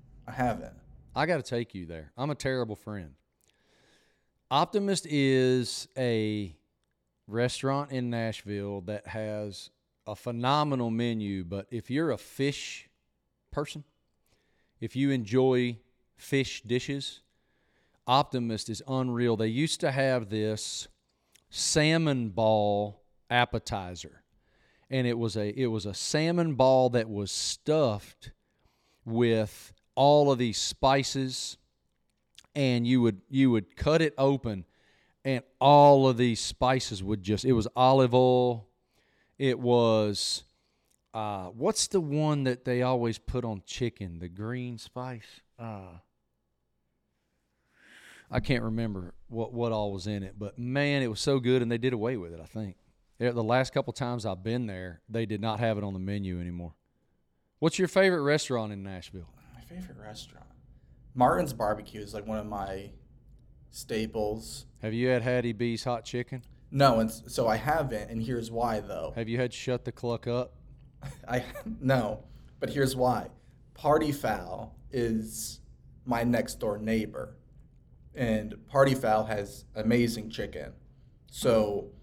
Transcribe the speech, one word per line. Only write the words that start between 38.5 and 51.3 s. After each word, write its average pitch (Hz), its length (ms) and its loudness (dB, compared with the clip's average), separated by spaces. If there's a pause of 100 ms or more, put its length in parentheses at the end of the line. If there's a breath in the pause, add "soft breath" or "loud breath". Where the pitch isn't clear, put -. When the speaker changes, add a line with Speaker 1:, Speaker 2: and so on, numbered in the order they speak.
Speaker 2:
it 131 200 2
was, 113 840 4 (720)
uh, 104 320 -6
what's 120 400 -2
the 190 140 0
one 151 440 0
that 123 200 -2
they 123 180 0
always 120 360 0
put 123 260 -6
on 107 200 -6
chicken, 98 540 -6
the 87 100 -10
green 117 500 -8
spice? 127 640 -14 (180)
Uh, 98 400 -14 (2250 loud breath)
I 123 100 -2
can't 120 240 0
remember 110 500 -6 (140)
what, 113 240 -6
what 117 200 -2
all 104 200 -2
was 95 140 -8
in 104 160 -6
it, 95 160 -12
but 101 200 -12
man, 139 440 -2
it 123 60 0
was 107 120 -6
so 139 180 2